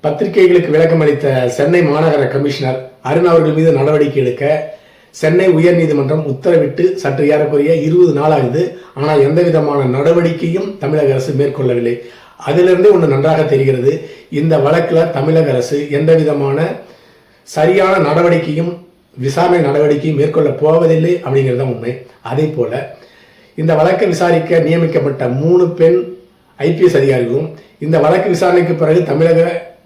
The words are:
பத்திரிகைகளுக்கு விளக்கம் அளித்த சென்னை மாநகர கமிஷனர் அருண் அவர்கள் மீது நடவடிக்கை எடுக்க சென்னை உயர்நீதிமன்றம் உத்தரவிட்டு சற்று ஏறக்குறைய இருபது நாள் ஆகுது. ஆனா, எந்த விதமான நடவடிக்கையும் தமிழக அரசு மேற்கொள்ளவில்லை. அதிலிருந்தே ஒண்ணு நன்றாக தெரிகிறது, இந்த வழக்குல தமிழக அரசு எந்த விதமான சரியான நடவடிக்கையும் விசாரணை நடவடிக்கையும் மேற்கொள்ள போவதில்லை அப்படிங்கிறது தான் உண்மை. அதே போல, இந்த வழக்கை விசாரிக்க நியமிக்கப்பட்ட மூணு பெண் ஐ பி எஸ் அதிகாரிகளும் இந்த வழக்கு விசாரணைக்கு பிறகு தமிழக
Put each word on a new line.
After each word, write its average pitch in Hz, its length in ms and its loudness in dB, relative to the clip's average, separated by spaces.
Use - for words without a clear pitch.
பத்திரிகைகளுக்கு 175 640 2
விளக்கம் 160 300 2
அளித்த 139 480 0
சென்னை 156 340 0
மாநகர 147 460 0
கமிஷனர் 135 520 -4
அருண் 165 300 0
அவர்கள் 156 280 2
மீது 160 120 2
நடவடிக்கை 143 500 0
எடுக்க 139 520 -2
சென்னை 175 340 0
உயர்நீதிமன்றம் 156 800 0
உத்தரவிட்டு 160 540 0
சற்று 135 340 -4
ஏறக்குறைய 151 460 2
இருபது 160 380 2
நாள் 147 240 0
ஆகுது. 131 260 -2
ஆனா, 147 200 -2
எந்த 143 280 2
விதமான 151 420 0
நடவடிக்கையும் 165 800 0
தமிழக 147 340 0
அரசு 131 200 -4
மேற்கொள்ளவில்லை. 127 640 -2
அதிலிருந்தே 180 440 4
ஒண்ணு 170 220 2
நன்றாக 156 320 0
தெரிகிறது, 135 480 0
இந்த 160 280 0
வழக்குல 160 520 0
தமிழக 151 400 0
அரசு 127 280 -2
எந்த 151 240 0
விதமான 147 540 0
சரியான 190 500 2
நடவடிக்கையும் 165 720 0
விசாரணை 165 460 0
நடவடிக்கையும் 147 600 0
மேற்கொள்ள 147 300 0
போவதில்லை 160 640 2
அப்படிங்கிறது 135 480 -2
தான் 127 120 -2
உண்மை. 117 200 -8
அதே 135 240 -2
போல, - 280 -4
இந்த 160 160 0
வழக்கை 180 340 0
விசாரிக்க 165 600 0
நியமிக்கப்பட்ட 147 600 -2
மூணு 170 400 2
பெண் 165 320 2
ஐ 160 140 -2
பி 185 120 0
எஸ் 143 180 4
அதிகாரிகளும் 131 480 -2
இந்த 156 200 -2
வழக்கு 170 300 2
விசாரணைக்கு 175 460 2
பிறகு 165 280 2
தமிழக 165 500 2